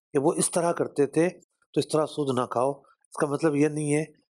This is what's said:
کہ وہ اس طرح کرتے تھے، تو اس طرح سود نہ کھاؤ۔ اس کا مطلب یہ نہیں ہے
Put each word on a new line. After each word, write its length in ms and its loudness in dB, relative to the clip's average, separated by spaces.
کہ 60 2
وہ 140 2
اس 180 -2
طرح 220 0
کرتے 340 0
تھے، 220 2
تو 80 0
اس 80 -2
طرح 180 0
سود 320 -2
نہ 80 0
کھاؤ۔ 340 0
اس 400 -20
کا 60 2
مطلب 300 0
یہ 120 4
نہیں 260 -2
ہے 100 0